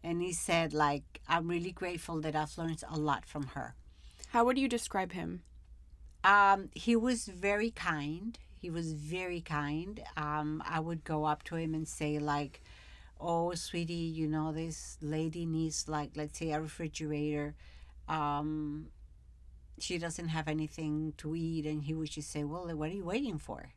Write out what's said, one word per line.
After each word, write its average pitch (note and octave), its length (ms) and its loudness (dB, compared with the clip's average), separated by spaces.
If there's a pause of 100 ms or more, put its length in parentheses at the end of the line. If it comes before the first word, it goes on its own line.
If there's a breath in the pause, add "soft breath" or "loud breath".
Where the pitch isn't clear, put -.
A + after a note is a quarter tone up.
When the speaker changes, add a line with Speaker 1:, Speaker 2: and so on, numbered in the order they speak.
Speaker 1:
and E3+ 200 0
he F3+ 100 0
said, E3 420 2
like, D3 300 4 (240)
"I'm E3 200 2
really F3 260 0
grateful E3+ 480 -4
that D#3 140 -2
I've D3+ 220 0
learned E3 320 -2
a D#3+ 80 -4
lot D3+ 280 2
from C#3+ 220 -6
her." - 280 -6 (540 loud breath)
Speaker 2:
How A#3 160 6
would B3+ 120 6
you C4+ 120 4
describe G3+ 420 0
him? F3 320 -6 (800)
Speaker 1:
Um, G3 500 10
he A#3 220 4
was A#3 300 4
very G3+ 440 2
kind. E3+ 680 -2 (160)
He F3+ 140 -8
was D#3+ 240 0
very F3 480 -2
kind. E3 600 -2 (140)
Um, D3+ 500 0
I D#3+ 140 0
would E3 240 -2
go D3+ 220 0
up D3+ 180 2
to E3+ 140 -6
him D#3+ 160 0
and D#3+ 120 0
say, D3+ 320 -2
like, D3 440 0 (580 loud breath)
"Oh, E3+ 360 2
sweetie, E3+ 380 -2
you D#3+ 360 0
know, D#3 240 2
this D#3+ 480 -6
lady D#3+ 440 -2
needs, D#3+ 440 0
like, D3 260 -2
let's D3+ 240 -4
say, D#3+ 120 0
a D3+ 100 2
refrigerator. D3+ 960 -2 (520 soft breath)
Um, D3+ 800 0 (920)
she F3+ 180 -4
doesn't E3 320 -2
have D#3+ 180 0
anything D#3 680 0
to D#3 180 -4
eat." E3 300 0
And D3+ 180 0
he D#3 100 -2
would D#3+ 160 -2
just - 220 -8
say, D3 140 -2
"Well, E3+ 280 -4
what D3+ 160 0
are F3+ 40 -4
you G3 100 -4
waiting G3+ 340 0
for? - 400 -8